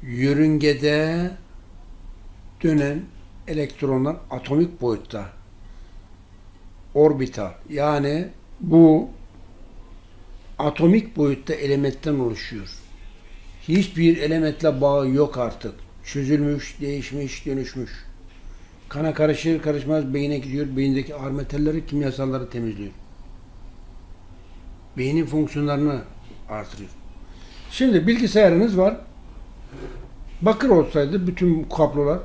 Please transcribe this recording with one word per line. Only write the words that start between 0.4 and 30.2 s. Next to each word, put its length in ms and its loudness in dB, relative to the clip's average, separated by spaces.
dönen 380 2
elektronlar 680 -2
atomik 500 0
boyutta, 480 -4
orbital, 580 2
yani 580 0
bu 500 8
atomik 580 4
boyutta 360 0
elementten 680 0
oluşuyor. 500 -4
Hiçbir 560 4
elementle 640 0
bağı 280 2
yok 280 2
artık. 360 -6
Çözülmüş, 800 -2
değişmiş, 640 -6
dönüşmüş. 600 -6
Kana 240 -2
karışır 480 2
karışmaz 520 -2
beyine 260 -2
gidiyor. 380 -4
Beyindeki 380 0
ağır 160 -8
metalleri, 540 -2
kimyasalları 640 -2
temizliyor. 420 -6
Beynin 280 0
fonksiyonlarını 760 0
artırıyor. 400 -10
Şimdi 360 4
bilgisayarınız 720 6
var. 200 4